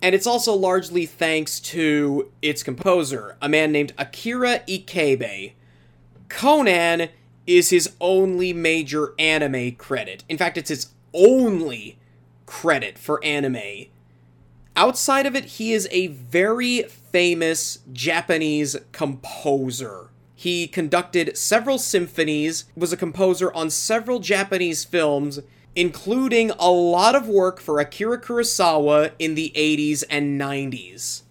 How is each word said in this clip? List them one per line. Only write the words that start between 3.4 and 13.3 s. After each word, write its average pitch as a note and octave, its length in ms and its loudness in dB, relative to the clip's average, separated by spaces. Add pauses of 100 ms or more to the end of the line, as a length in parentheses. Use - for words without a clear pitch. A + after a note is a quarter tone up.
a C#3+ 60 -2
man D#3 240 2
named D3 260 0
Akira A#3+ 720 -4
Ikebe. C3+ 840 -2 (760)
Conan F3 800 2 (360)
is F3 260 6
his F3 200 4 (100)
only F#3 520 2
major D#3+ 680 -2
anime C#3+ 540 0
credit. G#2+ 560 -8
In D#3+ 100 -4
fact, F3 180 -2
it's E3 120 -8
his C#3+ 220 -8 (220)
only F3 840 4 (480)
credit C3 500 -2
for - 280 -4
anime. B2 600 -4 (880)